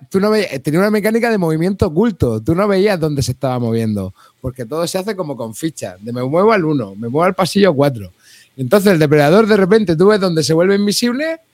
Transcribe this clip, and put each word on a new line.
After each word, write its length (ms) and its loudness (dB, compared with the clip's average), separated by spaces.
tú 100 -2
no 120 0
veías, 300 -2
tenía 200 0
una 80 2
mecánica 400 0
de 80 0
movimiento 500 0
oculto. 540 0
Tú 140 0
no 120 0
veías 320 0
dónde 220 -2
se 100 -4
estaba 280 -4
moviendo, 540 -2
porque 240 -10
todo 200 -4
se 120 -6
hace 180 -6
como 220 -8
con 180 -10
fichas, 480 -8
de 80 -10
"me 120 -6
muevo 280 2
al 140 0
uno, 300 -2
me 120 -8
muevo 160 0
al 120 2
pasillo 380 2
cuatro". 380 0
Y 60 -6
entonces 280 2
el 80 2
depredador 480 4
de 80 4
repente 400 2
tú 120 4
ves 120 4
dónde 240 0
se 100 0
vuelve 220 2
invisible, 640 -2